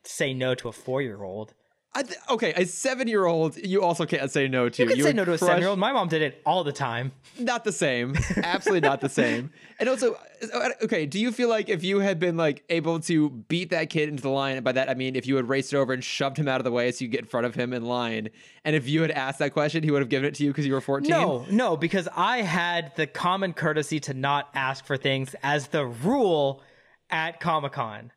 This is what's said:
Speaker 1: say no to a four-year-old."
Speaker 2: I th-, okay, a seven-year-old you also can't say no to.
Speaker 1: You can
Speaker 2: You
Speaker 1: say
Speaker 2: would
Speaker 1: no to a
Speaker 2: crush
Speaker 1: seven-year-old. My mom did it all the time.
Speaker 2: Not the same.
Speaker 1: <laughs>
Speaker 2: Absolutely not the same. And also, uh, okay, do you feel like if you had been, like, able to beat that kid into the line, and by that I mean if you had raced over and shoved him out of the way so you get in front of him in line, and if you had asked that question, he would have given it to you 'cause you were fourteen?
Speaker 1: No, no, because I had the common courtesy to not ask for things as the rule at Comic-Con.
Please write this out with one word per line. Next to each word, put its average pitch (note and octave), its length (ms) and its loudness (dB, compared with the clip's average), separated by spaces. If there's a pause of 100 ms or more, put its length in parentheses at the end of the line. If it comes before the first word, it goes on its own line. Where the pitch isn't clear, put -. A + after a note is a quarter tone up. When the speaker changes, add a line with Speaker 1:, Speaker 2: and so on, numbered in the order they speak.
Speaker 1:
say C#3 320 -4
no B2+ 220 -2
to B2 120 -12
a A2 40 -10
four-year-old." G#2+ 800 -6 (440)
Speaker 2:
I C#4+ 40 -2
th-, C4+ 160 -10 (100)
okay, A3+ 280 0
a F#3 100 4
seven-year-old G3 880 2
you G3 260 0
also E3+ 220 2
can't C#3 260 -2
say C#3 180 2
no B2+ 200 2
to. A#2 140 0
Speaker 1:
You A#2 60 4
can A2+ 100 4
Speaker 2:
You C#3 60 2
Speaker 1:
say D4+ 60 6
Speaker 2:
would C4+ 60 2
Speaker 1:
no G3+ 80 2
to F3 80 2
a D#3+ 60 2
Speaker 2:
crush F3 100 4
Speaker 1:
seven-year-old. F3 300 4
My G#3+ 160 2
mom G3 140 2
did D#3+ 120 2
it C#3 240 -2
all F3 180 2
the C#3+ 100 -2
time. B2+ 380 -4 (280)
Speaker 2:
Not A#3+ 260 -2
the G#3+ 80 0
same. C3 420 0 (140)
Speaker 1:
<laughs> - 80 -2
Speaker 2:
Absolutely F#3 500 2
not C#3 140 2
the C3+ 80 -2
same. B2 420 0 (300)
And A#3+ 80 0
also, B3 300 0 (340)
uh, A#3+ 160 0 (140)
okay, F#3 240 0
do D3 120 -4
you A#3 140 2
feel A#3+ 160 2
like A3 220 2
if E3 140 0
you G3 160 2
had G3 200 2
been, F3 160 2
like, D#3 320 0
able E3 320 0
to D3+ 300 4
beat D#3+ 400 -4
that D#3+ 180 0
kid D3+ 220 0
into C#3 120 -8
the C#3 60 -2
line, C3+ 280 0
and B2+ 80 -6
by B2+ 80 2
that C3 180 2
I C3+ 40 0
mean C3 220 -4
if B2 100 -2
you C3+ 100 2
had B2 120 0
raced C3+ 260 0
over C3 200 2
and B2+ 100 -6
shoved C#3 320 -4
him D3 120 0
out C3 120 0
of B2 40 -6
the B2+ 60 0
way A#2+ 220 2
so B2 100 -8
you B2 80 -6
get B2 100 -2
in A#2 60 -14
front A#2+ 200 -2
of A#2 80 -4
him B2 180 -2
in A#2 140 -4
line, A#2 420 -2 (340)
and D#3 140 2
if C3+ 140 0
you D#3 100 2
had D#3+ 100 2
asked C3+ 280 -4
that C#3+ 160 0
question, D3+ 280 0
he D#3 80 2
would C#3+ 120 4
have A#2+ 80 -2
given C3+ 180 2
it D3 60 -4
to C#3+ 100 -2
you C#3+ 80 2
'cause C#3+ 140 -2
you C3+ 80 2
were C3 80 0
fourteen? C#3 300 -2
Speaker 1:
No, E3 380 2
no, G3+ 280 2
because E3 360 -2
I A3 280 0
had E3+ 540 -2
the D#3 100 0
common F3+ 480 -2
courtesy D#3 460 -2
to C#3+ 120 -8
not C#3 400 0
ask C3+ 320 -2
for C#3 140 -2
things C3+ 440 -2
as C#3+ 260 0
the D3 180 0
rule D3 760 2 (460)
at E3 320 -4
Comic-Con. C3+ 760 -4